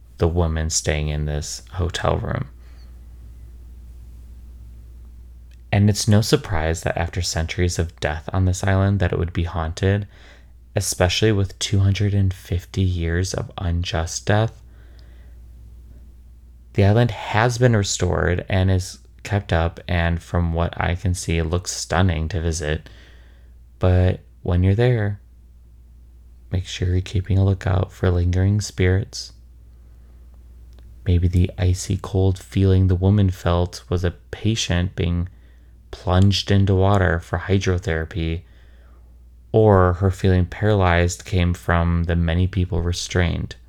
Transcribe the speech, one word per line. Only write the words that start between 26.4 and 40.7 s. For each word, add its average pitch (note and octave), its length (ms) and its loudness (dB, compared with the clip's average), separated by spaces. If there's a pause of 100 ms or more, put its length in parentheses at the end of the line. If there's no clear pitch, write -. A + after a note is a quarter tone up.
make F#2 160 -2
sure - 220 -4
you're F2+ 120 0
keeping F#2+ 360 -2
a F#2+ 80 4
lookout F#2+ 480 0
for F#2+ 180 0
lingering F2+ 500 2
spirits. - 720 -2 (1700)
Maybe F2+ 220 2
the F2 320 2
icy F2+ 420 0
cold F#2+ 380 0
feeling F#2+ 480 2
the F#2 80 2
woman F#2+ 360 4
felt F2 580 -2
was F2+ 160 -2
a E2+ 80 0 (180)
patient F#2 640 -2
being F2 340 -2 (640)
plunged F#2+ 600 2
into G2 240 4
water F#2+ 440 2
for E2+ 220 -6
hydrotherapy, E2 1000 -2 (1080)
or G2 440 6
her F#2+ 160 0
feeling F#2 360 2
paralyzed F2+ 800 2